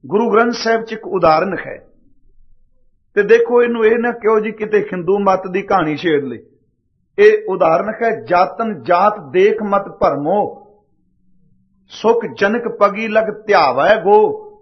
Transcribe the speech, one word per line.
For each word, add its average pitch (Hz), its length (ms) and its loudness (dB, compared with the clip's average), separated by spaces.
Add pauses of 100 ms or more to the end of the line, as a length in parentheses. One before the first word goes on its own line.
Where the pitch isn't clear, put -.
ਗੁਰੂ 202 260 0
ਗ੍ਰੰਥ 233 220 2
ਸਾਹਿਬ 226 300 -2
'ਚ 226 100 -12
ਇੱਕ 214 140 -14
ਉਦਾਹਰਨ 175 480 2 (120)
ਹੈ, - 200 -16 (1300)
ਤੇ 208 100 0
ਦੇਖੋ, 233 400 4
ਇਹਨੂੰ 233 220 0
ਇਹ 226 140 4
ਨਾ 240 120 -2
ਕਿਹੋ 220 280 0
ਜੀ 214 120 -4
ਕਿਤੇ 208 280 -2 (140)
ਹਿੰਦੂ 185 260 -2
ਮਤ 190 280 0
ਦੀ 190 140 -4
ਕਹਾਣੀ 175 360 -2
ਛੇੜ 147 260 0
ਲਈ। 123 220 -12 (720)
ਇਹ 214 180 6 (120)
ਉਦਾਹਰਨ 180 440 0 (100)
ਹੈ, 170 200 -2
"ਜਾਤਨ 185 600 -2
ਜਾਤ 196 360 2 (120)
ਦੇਖ 208 320 2
ਮਤ 196 240 -2
ਭਰਮੋ, 170 800 -4 (1200)
ਸੁਖ 233 380 -2
ਜਨਕ 226 420 -2
ਪਗੀ 202 400 -2
ਲਗ 214 160 0
ਧਿਆਵੈ 180 720 2
ਗੋ 208 520 2 (140)